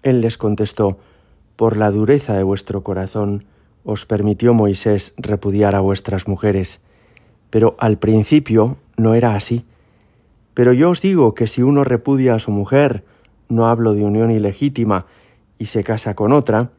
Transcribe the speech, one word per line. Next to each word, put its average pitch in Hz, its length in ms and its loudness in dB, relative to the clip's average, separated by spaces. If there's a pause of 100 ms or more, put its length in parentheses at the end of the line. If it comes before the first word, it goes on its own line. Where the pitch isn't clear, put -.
Él 127 160 2
les 113 180 -2
contestó: 104 600 -2 (560)
"Por 110 200 0
la 107 140 2
dureza 107 440 0
de 95 100 0
vuestro 98 400 -4
corazón 101 640 -6 (360)
os 104 240 -8
permitió 104 480 0
Moisés 104 640 0
repudiar 101 580 0
a 98 60 2
vuestras 98 480 -2
mujeres, 98 520 -4 (720)
pero 110 300 2
al 107 180 0
principio 110 800 2 (200)
no 113 180 2
era 117 200 2
así. 117 300 -4 (920)
Pero 123 200 4
yo 160 160 4
os 170 120 -2
digo 170 320 2
que 110 140 -2
si - 120 -6
uno 143 220 2
repudia 127 540 0
a - 20 -2
su 107 140 -6
mujer, 117 500 0 (460)
no 113 180 0
hablo 117 280 2
de 104 100 0
unión 110 260 0
ilegítima, 107 760 -2 (520)
y 107 80 -10
se 104 180 -4
casa 107 300 -6
con 107 180 0
otra 120 460 0